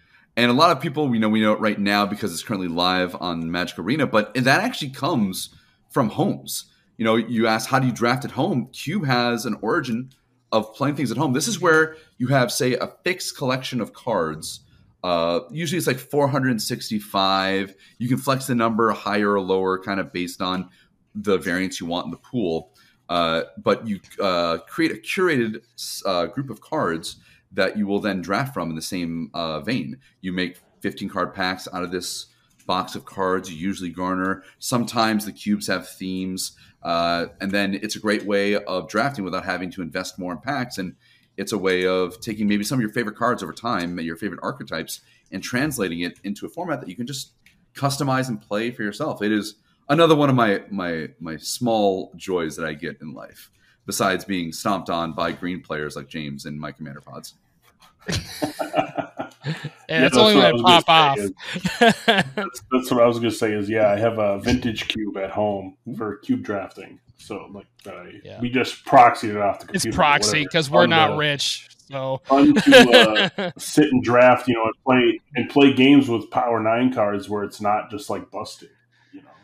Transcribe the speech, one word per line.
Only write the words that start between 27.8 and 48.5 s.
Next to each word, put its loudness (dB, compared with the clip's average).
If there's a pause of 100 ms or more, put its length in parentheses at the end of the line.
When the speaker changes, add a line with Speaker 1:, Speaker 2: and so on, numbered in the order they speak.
Speaker 1:
will 0
then -2
draft -2
from -4
in -8
the -8
same, -6
uh, -4
vein. -6 (220)
You -6
make -4 (220)
fifteen -6
card -4
packs -4
out -6
of -6
this -8 (400)
box -4
of -12
cards -2
you -12
usually -6
garner. -4 (160)
Sometimes 0
the -10
cubes -2
have -4
themes, -6 (320)
uh, 0 (140)
and -4
then 0
it's -8
a -12
great 0
way 2
of -4
drafting -2
without -6
having -6
to -10
invest -8
more -8
in -10
packs. -6
And -8 (420)
it's -6
a -2
way 2
of 0
taking -4
maybe 2
some -2
of 0
your -4
favorite -4
cards -2
over -8
time, -6
your -6
favorite -8
archetypes, -8 (320)
and -8
translating -4
it -6
into -8
a -14
format -8
that -14
you -12
can -8
just -12 (420)
customize -2
and -6
play -4